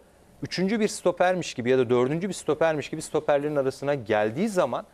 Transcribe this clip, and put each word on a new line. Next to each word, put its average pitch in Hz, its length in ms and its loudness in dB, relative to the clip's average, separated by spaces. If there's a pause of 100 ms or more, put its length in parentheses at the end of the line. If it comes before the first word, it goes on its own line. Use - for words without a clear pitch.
(420)
üçüncü 190 380 -2
bir 214 80 2
stopermiş 180 680 0
gibi 120 160 -2
ya 131 80 6
da 120 120 2
dördüncü 135 380 2
bir 180 60 -6
stopermiş 156 560 -2
gibi 156 120 -8
stoperlerin 147 540 -2
arasına 135 380 -2
geldiği 110 540 0
zaman 160 460 -2